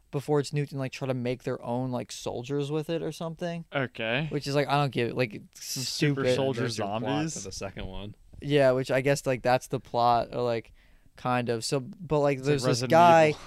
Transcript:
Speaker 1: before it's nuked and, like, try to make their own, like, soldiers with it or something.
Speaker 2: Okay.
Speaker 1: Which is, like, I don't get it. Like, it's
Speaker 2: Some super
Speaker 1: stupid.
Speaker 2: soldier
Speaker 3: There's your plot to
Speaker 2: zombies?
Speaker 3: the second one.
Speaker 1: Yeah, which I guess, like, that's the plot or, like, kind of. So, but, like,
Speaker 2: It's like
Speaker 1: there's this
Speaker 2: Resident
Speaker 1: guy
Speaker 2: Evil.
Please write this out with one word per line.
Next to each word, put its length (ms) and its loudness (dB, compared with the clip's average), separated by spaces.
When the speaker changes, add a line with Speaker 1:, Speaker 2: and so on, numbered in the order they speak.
Speaker 1:
before 300 0
it's 100 -6
nuked 200 -2
and, 80 -8
like, 120 -6
try 160 -8
to 60 0
make 300 -2
their 200 -4
own, 280 -4
like, 200 -6
soldiers 600 -6
with 180 -4
it 120 -2
or 120 -4
something. 500 -8
Speaker 2:
Okay. 560 -2
Speaker 1:
Which 180 -4
is, 80 -2
like, 120 2
I 60 0
don't 180 2
get 160 0
it. 100 -4
Like, 180 -2
it's 300 -16
Speaker 2:
Some 180 -6
super 400 0
Speaker 1:
stupid. 120 4
Speaker 2:
soldier 260 0
Speaker 3:
There's 160 -2
your 100 -2
plot 140 -2
to 40 -4
Speaker 2:
zombies? 160 -10
Speaker 3:
the 60 -12
second 360 -10
one. 280 -10
Speaker 1:
Yeah, 300 4
which 200 0
I 100 2
guess, 240 0
like, 160 0
that's 260 2
the 120 -6
plot 540 2
or, 80 -4
like, 320 -4
kind 340 -2
of. 140 -2
So, 160 -2
but, 400 -4
like, 200 2
Speaker 2:
It's 80 -8
like 40 4
Speaker 1:
there's 120 2
this 60 2
Speaker 2:
Resident 220 2
Speaker 1:
guy 380 10
Speaker 2:
Evil. 180 -4